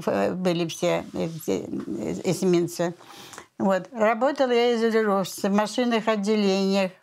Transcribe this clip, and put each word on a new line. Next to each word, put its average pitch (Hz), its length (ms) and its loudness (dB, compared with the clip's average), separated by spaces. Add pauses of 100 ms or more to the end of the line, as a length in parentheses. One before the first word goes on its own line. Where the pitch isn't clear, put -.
э, 202 260 0
были 175 360 0
все 170 460 -2
эти, 165 540 -4
э, - 640 -4
эсминцы. 175 640 0 (640)
Вот. 190 340 0
Работала 247 600 2
я 240 240 4
изолировщицей 214 760 2
в 196 60 2
машинных 220 520 0
отделениях, 196 840 2 (120)